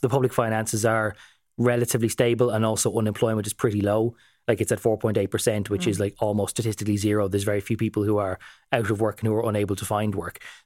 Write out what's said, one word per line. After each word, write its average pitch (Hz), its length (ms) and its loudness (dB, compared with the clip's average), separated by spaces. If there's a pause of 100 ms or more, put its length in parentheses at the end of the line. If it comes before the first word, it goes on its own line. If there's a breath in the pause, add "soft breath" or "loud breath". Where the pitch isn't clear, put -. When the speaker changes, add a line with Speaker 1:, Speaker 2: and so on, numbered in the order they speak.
Speaker 1:
the 127 80 2
public 127 240 2
finances 110 540 0
are 110 280 0 (420 loud breath)
relatively 120 520 2
stable 120 420 2
and 110 140 2
also 110 340 0
unemployment 107 480 0
is 107 60 -6
pretty 104 280 0
low, 110 360 2 (320 soft breath)
like, 110 120 2
it's 110 120 -2
at 107 80 -2
four 110 180 0
point 110 180 0
eight 101 140 0
percent, 107 400 -2
which 98 160 -2
is, 104 100 0
Speaker 2:
Mm. 82 40 -2
Speaker 1:
like, 101 180 -2
almost 104 380 0
statistically 104 400 -2
zero. 104 320 0
There's 98 160 -2
very 104 160 -2
few 110 160 -4
people 107 280 -2
who 104 140 2
are 95 200 -4 (340 loud breath)
out 117 180 0
of 104 100 0
work 107 200 -2
and 113 80 0
who 107 80 2
are 113 120 0
unable 104 280 0
to - 80 -8
find 104 320 -2
work. - 220 -8 (280 loud breath)